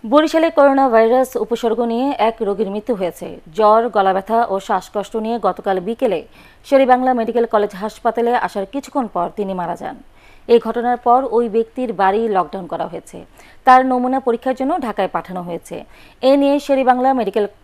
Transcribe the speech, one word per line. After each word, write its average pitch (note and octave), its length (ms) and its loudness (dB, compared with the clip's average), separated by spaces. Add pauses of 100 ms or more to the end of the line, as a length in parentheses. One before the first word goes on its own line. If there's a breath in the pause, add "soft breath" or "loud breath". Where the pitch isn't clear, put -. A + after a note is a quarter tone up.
বরিশালে D#4 460 4
করোনা C#4 380 4
ভাইরাস A#3 480 2
উপসর্গ A3 480 -2
নিয়ে A#3 220 -2 (120)
এক A3 240 0
রোগীর G3 280 -4
মৃত্যু G#3 240 -4
হয়েছে। F3+ 320 -6 (280)
জ্বর, G#3+ 340 4
গলা G3 240 2
ব্যথা G3 260 -2 (100)
ও F#3+ 120 -4
শ্বাসকষ্ট G3 560 -6
নিয়ে A3+ 260 -4
গতকাল G3 380 -2
বিকেলে G3+ 400 -2 (460 soft breath)
শেরেবাংলা B3+ 480 4
মেডিকেল A#3 320 -2
কলেজ G#3 280 0
হাসপাতালে A3 600 -2
আসার G3 300 -4
কিছুক্ষণ C4+ 400 -6
পর F3+ 280 -4
তিনি F#3+ 200 -6
মারা F3 220 -6
যান। - 200 -12 (520 soft breath)
এই A#3+ 100 6
ঘটনার A#3 400 -2
পর B3 220 4 (100)
ওই A#3 180 2
ব্যক্তির A3+ 440 -4
বাড়ি F#3+ 360 0
lockdown F#3+ 380 -2
করা E3+ 200 -6
হয়েছে। F3+ 320 -14 (460 soft breath)
তার B3+ 220 8
নমুনা B3+ 340 0
পরীক্ষার B3+ 400 -2
জন্য C4+ 200 -2
ঢাকায় G3+ 320 -4
পাঠানো F3+ 300 -6
হয়েছে। E3+ 340 -10 (460 soft breath)
এ C4 140 4
নিয়ে C#4 240 2
শেরেবাংলা C4 520 2
medical G#3+ 340 0 (180)